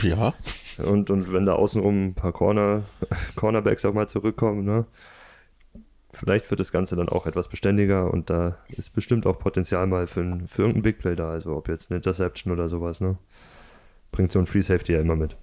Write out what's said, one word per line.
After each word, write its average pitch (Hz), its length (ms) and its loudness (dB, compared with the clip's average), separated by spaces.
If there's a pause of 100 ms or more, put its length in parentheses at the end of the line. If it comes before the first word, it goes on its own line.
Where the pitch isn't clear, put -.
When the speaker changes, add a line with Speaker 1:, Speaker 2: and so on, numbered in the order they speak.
Speaker 1:
Ja. 104 340 2 (420)
Speaker 2:
Und, 101 320 0
und 92 240 0
wenn 92 120 2
da 92 100 4
außenrum 101 540 2
ein 92 40 -6
paar 90 180 -2
Corner-, 104 520 2 (260)
<laughs> - 260 -6
Cornerbacks 110 480 2
auch 101 100 0
mal 104 140 0
zurückkommen, 104 560 0
ne, 110 220 0 (1300)
vielleicht - 360 0
wird 95 120 -2
das - 100 -4
Ganze 90 240 0
dann 87 140 0
auch - 160 -2
etwas 87 240 -2
beständiger 98 600 2
und 82 200 -2
da 85 280 0 (120)
ist - 240 -12
bestimmt 113 340 0
auch 92 100 2
Potenzial 92 480 0
mal 90 220 0
für - 140 -4
ein, 87 260 -4
für - 140 -4
irgendein 104 220 2
Big 110 160 0
Play 87 180 -2
da, 82 120 -4
also 80 280 -4
ob 76 100 -6
jetzt 80 240 -6
eine 90 60 -2
Interception 90 560 -2
oder 85 160 -2
sowas, 85 320 -4
ne, 92 160 0 (960)
bringt 92 180 2
so 95 80 2
ein 90 60 4
Free 98 160 2
Safety 90 320 2
ja 80 80 4
immer 82 160 2
mit. 78 260 -2